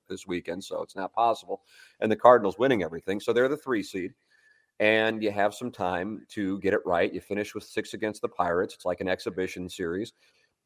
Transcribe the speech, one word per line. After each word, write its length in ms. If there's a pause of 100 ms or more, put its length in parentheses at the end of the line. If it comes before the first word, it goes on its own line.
this 180
weekend, 380
so 180
it's 140
not 180
possible. 480 (380)
And 120
the 40
Cardinals 420
winning 240
everything, 380
so 120
they're 180
the 60
three 280
seed. 300 (680)
And 420
you 80
have 240
some 180
time 580
to 300
get 140
it 120
right. 280
You 80
finish 320
with 120
six 280
against 280
the 80
Pirates. 440
It's 120
like 160
an 80
exhibition 600
series. 440 (520)